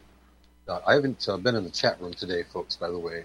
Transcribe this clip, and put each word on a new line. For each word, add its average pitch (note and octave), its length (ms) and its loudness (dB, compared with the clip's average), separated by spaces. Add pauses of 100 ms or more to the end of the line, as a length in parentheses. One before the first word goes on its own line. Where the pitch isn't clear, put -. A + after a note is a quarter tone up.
(680)
Uh, F2+ 200 -4
I G2+ 80 8
haven't, C3+ 340 2
uh, G2+ 80 2
been A2+ 200 2
in G#2 80 0
the E2+ 60 -6
chat - 300 0
room F2 140 -6
today, F2+ 280 -2
folks, - 340 -6
by E2+ 120 -4
the F2 100 -4
way. E2+ 260 -6